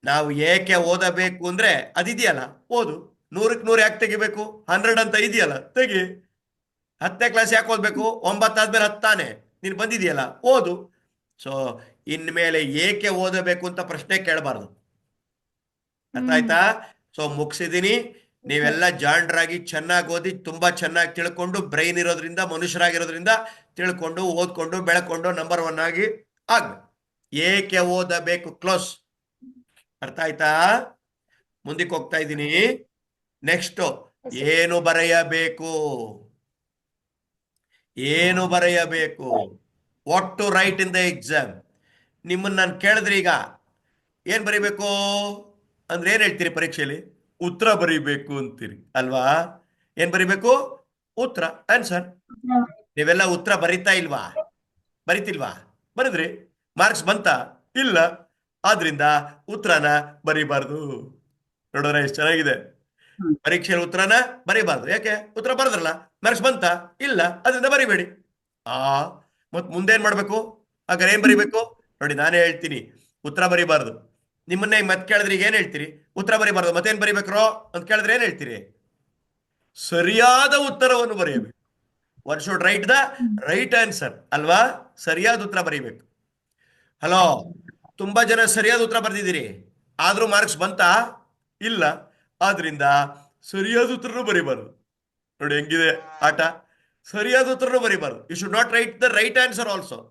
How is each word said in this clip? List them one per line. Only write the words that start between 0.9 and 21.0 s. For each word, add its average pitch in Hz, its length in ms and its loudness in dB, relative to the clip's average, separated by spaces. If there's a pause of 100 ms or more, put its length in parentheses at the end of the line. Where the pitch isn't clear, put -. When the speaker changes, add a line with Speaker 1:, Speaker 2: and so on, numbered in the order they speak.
Speaker 1:
ಅಂದ್ರೆ 185 480 0
ಅದಿದೆಯಲ್ಲ, 180 720 -4
ಓದು. 226 640 -6
ನೂರಕ್ಕೆ 226 340 -2
ನೂರು 226 140 4
ಯಾಕೆ 214 180 2
ತೆಗಿಬೇಕು? 214 720 -4
ಹಂಡ್ರೆಡ್ 226 300 2
ಅಂತ 214 140 -2
ಇದೆಯಲ್ಲ, 214 440 0
ತೆಗಿ. 190 720 -4 (720)
ಹತ್ತನೇ 190 280 -2
ಕ್ಲಾಸ್ 226 240 2
ಯಾಕೆ 220 140 2
ಓದ್ಬೇಕು? 214 320 -2
ಒಂಬತ್ತಾದ್ಮೇಲೆ 220 840 0
ಹತ್ತಾನೆ. 208 760 -2
ನೀನ್ 190 120 -6
ಬಂದಿದ್ಯಲ್ಲ, 180 680 -4
ಓದು. 240 500 2 (540)
So 135 360 -8 (260)
ಇನ್ಮೇಲೆ 160 580 -2
ಏಕೆ 190 440 -2
ಓದಬೇಕು 180 580 -2
ಅಂತ 180 140 -8
ಪ್ರಶ್ನೆ 180 380 -4
ಕೇಳಬಾರ್ದು. 147 460 -4 (1500)
ಅರ್ಥ 254 180 -4
ಆಯ್ತಾ? 214 480 2 (360)
So 147 180 -4
ಮುಗಿಸಿದೀನಿ. 180 840 -2 (280)
ನೀವೆಲ್ಲ 151 440 0
ಜಾಣರಾಗಿ 165 680 0
ಚೆನ್ನಾಗಿ 170 500 -2
ಓದಿ, 170 220 -4
ತುಂಬಾ 175 400 0
ಚೆನ್ನಾಗಿ 170 440 -2